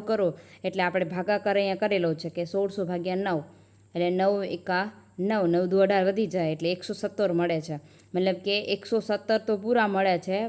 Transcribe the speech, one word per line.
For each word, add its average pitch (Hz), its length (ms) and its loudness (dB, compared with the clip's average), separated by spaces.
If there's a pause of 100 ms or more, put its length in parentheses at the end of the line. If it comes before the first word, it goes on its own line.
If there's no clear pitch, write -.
કરો, 202 200 2 (380)
એટલે 185 180 0
આપણે 180 300 0
ભાગાકાર 202 460 0
અહીંયા 196 220 -2
કરેલો 190 280 2 (100)
છે 165 160 -6
કે 170 80 -2 (100)
સોળસો 196 360 -2
ભાગ્યા 185 340 -2
નવ, 175 160 0 (540)
એટલે 175 160 2
નવ 190 220 4 (240)
એકા 185 280 -2 (340)
નવ, 208 240 0 (100)
નવ 180 200 4
દુ 196 120 6
અઢાર 190 240 4
વધી 196 260 0
જાય, 160 200 0
એટલે 165 220 -2
એકસો 196 240 -8
સત્તર 202 300 0 (100)
મળે 170 260 0
છે. 151 100 -6 (380)
મતલબ 185 320 0
કે 202 100 2 (180)
એકસો 220 240 -2 (100)
સત્તર 214 380 0
તો 220 60 0 (100)
પૂરા 226 320 2
મળે 190 220 4 (100)
છે, 185 120 0 (100)